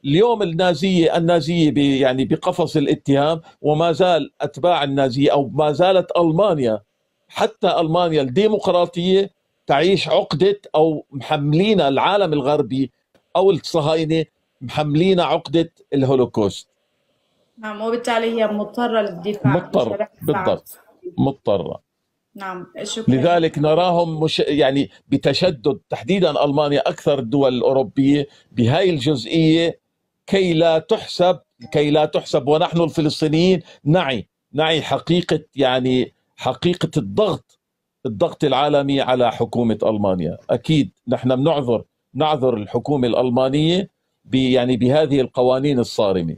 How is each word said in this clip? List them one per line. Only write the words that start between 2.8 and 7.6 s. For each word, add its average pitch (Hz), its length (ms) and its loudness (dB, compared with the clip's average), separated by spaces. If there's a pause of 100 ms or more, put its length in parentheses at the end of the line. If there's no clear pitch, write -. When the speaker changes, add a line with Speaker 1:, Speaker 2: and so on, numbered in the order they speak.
Speaker 1:
وما 151 300 0
زال 160 400 0 (100)
أتباع 151 420 0
النازية 139 480 0
أو 139 220 0
ما 151 180 0
زالت 175 460 2
ألمانيا، 160 640 0 (460)
حتى 185 520 -2